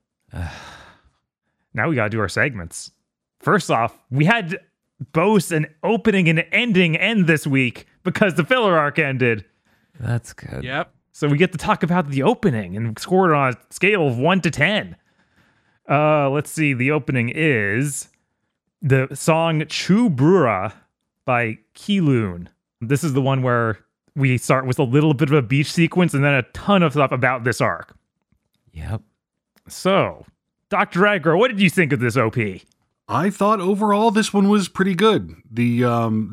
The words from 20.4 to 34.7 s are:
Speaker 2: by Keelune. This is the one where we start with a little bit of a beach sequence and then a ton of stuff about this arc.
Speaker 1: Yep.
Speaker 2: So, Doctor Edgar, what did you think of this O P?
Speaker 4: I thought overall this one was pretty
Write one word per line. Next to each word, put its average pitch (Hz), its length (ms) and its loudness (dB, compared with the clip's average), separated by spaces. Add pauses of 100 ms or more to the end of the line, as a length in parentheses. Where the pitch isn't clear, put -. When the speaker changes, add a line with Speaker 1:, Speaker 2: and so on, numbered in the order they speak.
Speaker 2:
by 120 340 -2 (160)
Keelune. 120 720 0 (320)
This 123 240 -2
is 151 80 -2
the 135 100 0
one 131 200 0
where 117 360 0 (360)
we 135 240 0
start 131 280 0
with 127 120 -2
a 151 60 2
little 147 300 2
bit 135 140 0
of 135 60 2
a 147 80 4
beach 135 300 -2
sequence 170 420 0
and 139 100 0
then 143 100 2
a 131 80 0 (120)
ton 202 280 2
of 156 100 2
stuff 135 200 0
about 123 320 -2
this 120 160 -2
arc. 95 360 -4 (760)
Speaker 1:
Yep. 82 300 -10 (640)
Speaker 2:
So, 147 560 -2 (460)
Doctor 196 360 0
Edgar, 165 300 2
what 233 120 4
did 208 120 -4
you 190 100 4
think 151 220 0
of 127 80 0
this 117 160 0
O 113 140 2
P? 107 320 -6 (460)
Speaker 4:
I 151 220 0
thought 202 300 0
overall 208 500 2
this 208 240 0
one 196 140 4
was 202 200 2
pretty 190 260 -2